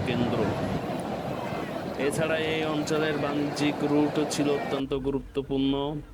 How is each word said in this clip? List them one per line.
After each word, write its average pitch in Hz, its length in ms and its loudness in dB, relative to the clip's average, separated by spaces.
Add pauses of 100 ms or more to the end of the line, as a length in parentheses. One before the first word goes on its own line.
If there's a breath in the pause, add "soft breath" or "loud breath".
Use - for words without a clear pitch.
কেন্দ্র। 120 340 2 (1600)
এছাড়া 156 380 0
এই 160 280 0
অঞ্চলের 151 520 0
বাণিজ্যিক 147 680 0
রুটও 147 460 4
ছিল 143 200 0
অত্যন্ত 139 440 0
গুরুত্বপূর্ণ। 135 800 0 (400)